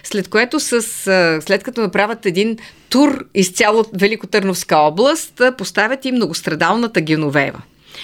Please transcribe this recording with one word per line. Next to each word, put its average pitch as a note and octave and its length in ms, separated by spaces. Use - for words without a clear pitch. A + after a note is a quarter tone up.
След F#3+ 240
което A#3+ 320
с, - 120
а, F#3 720
след F#3+ 200
като B3 180
направят G#3 460
един G#3 320
тур C#4+ 340
из F#3 180
цяло G#3+ 400
Великотърновска F#3+ 840
област, F#3+ 640
а, B3+ 160
поставят G#3+ 480
и C4 80
многострадалната F#3+ 880
Геновева. D3+ 640